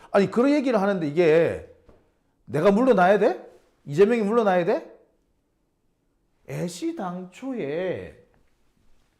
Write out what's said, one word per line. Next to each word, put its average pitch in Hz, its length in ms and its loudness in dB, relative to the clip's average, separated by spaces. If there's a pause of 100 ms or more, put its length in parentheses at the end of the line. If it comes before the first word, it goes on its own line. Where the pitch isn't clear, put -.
(100)
아니, 190 200 2
그런 254 200 2
얘기를 262 300 0
하는데 190 260 -2
이게 151 680 2 (680)
내가 156 260 2
물러나야 202 480 4
돼? 277 260 0 (420)
이재명이 202 360 2
물러나야 196 440 0
돼? 254 320 -4 (1500)
애시당초에 180 1800 -8 (960)